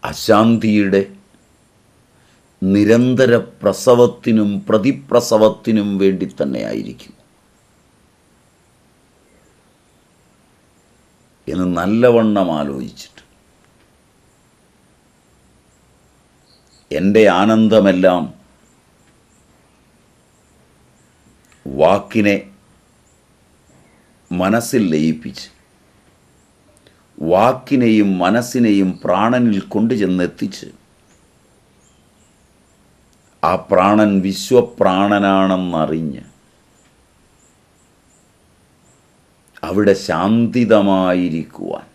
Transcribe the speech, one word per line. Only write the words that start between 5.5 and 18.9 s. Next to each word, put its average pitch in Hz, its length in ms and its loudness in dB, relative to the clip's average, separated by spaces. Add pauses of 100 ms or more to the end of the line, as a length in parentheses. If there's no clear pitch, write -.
വേണ്ടി 95 240 0 (140)
തന്നെ 65 200 -4 (100)
ആയിരിക്കും - 440 -12 (4000)
എന്ന് 90 180 -4 (140)
നല്ലവണ്ണം 110 680 2 (100)
ആലോചിച്ചിട്ട്, 67 640 -12 (3750)
എൻ്റെ 98 320 2 (180)
ആനന്ദമെല്ലാം 98 840 2 (3500)